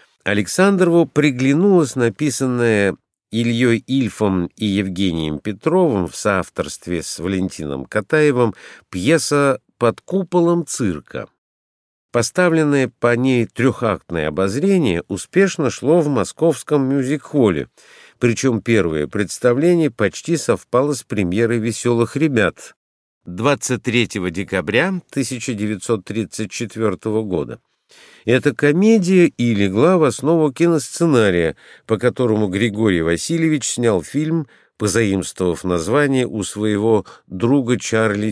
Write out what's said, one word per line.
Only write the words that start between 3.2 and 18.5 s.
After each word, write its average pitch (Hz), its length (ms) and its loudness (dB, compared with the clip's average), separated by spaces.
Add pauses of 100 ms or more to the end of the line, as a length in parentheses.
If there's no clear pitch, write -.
Ильей 117 560 0
Ильфом 104 600 0 (100)
и - 80 -4
Евгением 92 760 -2
Петровым 117 680 0
в 78 100 -14
соавторстве 87 840 -4
с - 160 -12
Валентином 82 680 -6
Катаевым 123 680 0 (340)
пьеса 143 720 0 (160)
«Под 117 240 0
куполом 175 640 0
цирка». - 640 -6 (840)
Поставленное 147 880 2
по 120 160 2
ней 123 280 2
трехактное 104 840 -2
обозрение 101 800 0
успешно 170 600 -2
шло 147 320 2
в 151 60 0
московском 143 800 0
мюзик-холле, 131 800 0 (540)
причем 120 420 0